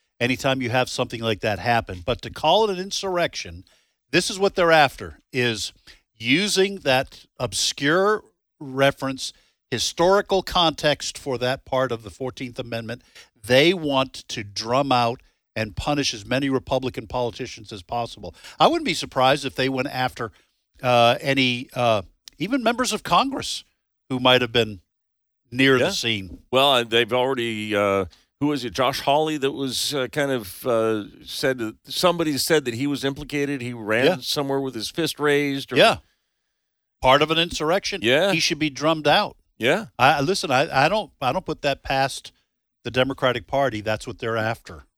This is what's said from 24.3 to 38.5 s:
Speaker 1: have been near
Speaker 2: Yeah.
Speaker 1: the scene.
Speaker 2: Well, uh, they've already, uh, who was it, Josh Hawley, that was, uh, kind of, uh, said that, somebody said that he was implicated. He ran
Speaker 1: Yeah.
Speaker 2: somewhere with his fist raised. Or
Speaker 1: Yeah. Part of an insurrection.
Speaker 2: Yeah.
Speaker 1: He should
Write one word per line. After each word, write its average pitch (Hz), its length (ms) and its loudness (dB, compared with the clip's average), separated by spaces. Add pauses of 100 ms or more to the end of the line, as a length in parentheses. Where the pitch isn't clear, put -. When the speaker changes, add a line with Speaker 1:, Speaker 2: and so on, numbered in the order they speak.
Speaker 1:
have 117 100 -4
been 110 280 0 (720)
near 131 240 4
Speaker 2:
Yeah. 127 100 4
Speaker 1:
the 196 60 -2
scene. 107 460 -4 (120)
Speaker 2:
Well, 135 220 4
uh, 120 120 4
they've 113 280 2
already, 117 640 0
uh, 98 300 2 (340)
who 143 80 0
was 139 160 -2
it, 110 80 -6
Josh 127 280 0
Hawley, 156 360 2
that 139 160 -2
was, 135 420 -4
uh, 131 140 -2
kind 143 240 -2
of, 113 340 -6
uh, 110 380 0 (200)
said 131 340 -2
that, 113 180 -6 (100)
somebody 170 520 0
said 151 260 0
that 120 100 -4
he 135 140 -2
was 135 160 -4
implicated. 139 560 -4
He 123 120 -8
ran 113 340 0
Speaker 1:
Yeah. 175 140 4
Speaker 2:
somewhere 139 400 -2
with 135 140 -6
his 107 160 -8
fist 156 300 -4
raised. 143 520 0
Or 123 40 0
Speaker 1:
Yeah. 180 220 6 (1040)
Part 135 220 6
of 156 80 0
an 160 80 0
insurrection. 170 640 -2
Speaker 2:
Yeah. 151 300 4
Speaker 1:
He 170 80 0
should 156 180 -2